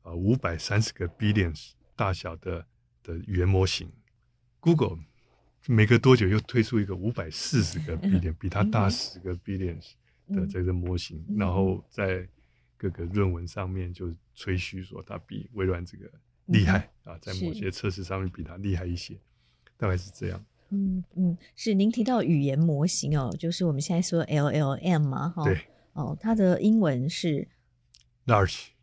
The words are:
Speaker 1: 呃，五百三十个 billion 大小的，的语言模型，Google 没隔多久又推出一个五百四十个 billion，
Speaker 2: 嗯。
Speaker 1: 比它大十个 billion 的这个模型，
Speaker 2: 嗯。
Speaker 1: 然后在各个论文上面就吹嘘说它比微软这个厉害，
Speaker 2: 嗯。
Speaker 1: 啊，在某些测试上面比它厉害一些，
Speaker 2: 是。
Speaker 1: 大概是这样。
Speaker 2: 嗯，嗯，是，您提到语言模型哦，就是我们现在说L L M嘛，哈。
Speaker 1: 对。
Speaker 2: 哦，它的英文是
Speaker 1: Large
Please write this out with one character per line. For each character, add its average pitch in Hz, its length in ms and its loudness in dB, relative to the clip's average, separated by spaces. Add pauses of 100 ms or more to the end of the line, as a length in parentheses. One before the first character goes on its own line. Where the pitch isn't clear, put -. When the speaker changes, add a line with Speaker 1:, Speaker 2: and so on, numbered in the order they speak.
Speaker 1:
呃， 85 160 -10
五 98 180 4
百 85 220 -4
三 104 240 0
十 110 140 0
个 92 160 -6
billion 104 440 2 (400)
大 101 160 0
小 85 260 -6
的， 85 300 -8 (360)
的 85 240 -10
语 95 100 -4
言 90 100 2
模 95 200 4
型， 90 260 -6 (680)
Google 120 380 2 (680)
没 110 180 6
隔 117 140 8
多 127 180 10
久 110 100 2
又 104 140 2
推 117 220 0
出 107 180 2
一 98 60 0
个 95 100 -6
五 98 160 -4
百 82 180 -8
四 - 320 0
十 80 180 -2
个 80 180 -6
billion， 90 320 2
Speaker 2:
嗯。 80 100 -6
Speaker 1:
比 95 80 -4
它 98 160 0
大 107 240 2
十 - 300 -4
个 90 180 -6
billion 92 400 -6 (520)
的 196 180 -2
这 92 180 -4
个 90 80 0
模 90 240 -2
型， 82 320 -8
Speaker 2:
嗯。 - 80 -2
Speaker 1:
然 92 160 0
后 95 380 0
在 92 360 -2 (500)
各 98 140 -4
个 87 160 -8
论 95 260 0
文 85 140 -6
上 92 240 -6
面 92 240 -6
就 87 200 -8 (200)
吹 92 240 -2
嘘 92 240 -8
说 92 220 -14
它 98 120 -14
比 104 380 -12
微 98 100 -2
软 90 220 0
这 - 100 -20
个 98 140 -20 (360)
厉 110 200 6
害， 95 240 2 (140)
Speaker 2:
嗯。 85 100 -16
Speaker 1:
啊， 80 80 -18
在 98 120 -10
某 156 200 -4
些 101 160 -6
测 104 180 -4
试 95 160 -6
上 95 160 -6
面 95 80 -4
比 87 140 -10
它 85 160 -12
厉 98 180 -2
害 87 80 -4
一 87 100 -4
些， - 200 -12
Speaker 2:
是。 - 60 -20 (580)
Speaker 1:
大 107 100 -2
概 92 80 0
是 92 140 -8
这 - 180 -8
样。 92 160 -10 (260)
Speaker 2:
嗯， 190 340 -2 (100)
嗯， 175 220 0 (180)
是， 220 200 -2
您 202 160 4
提 233 120 -2
到 226 200 2
语 147 180 4
言 139 180 0
模 156 280 2
型 147 320 0
哦， 127 200 -2
就 165 120 -4
是 175 140 -2
我 165 80 2
们 139 80 -2
现 170 140 -4
在 175 80 2
说 170 200 0
L 147 260 0
L 139 240 0
M 156 340 2
嘛， 131 220 -4
哈。 165 160 -6
Speaker 1:
对。 92 160 2 (320)
Speaker 2:
哦， - 280 -6
它 226 140 0
的 185 260 4
英 220 200 4
文 147 280 2
是 156 380 -2 (800)
Speaker 1:
Large 101 400 2 (160)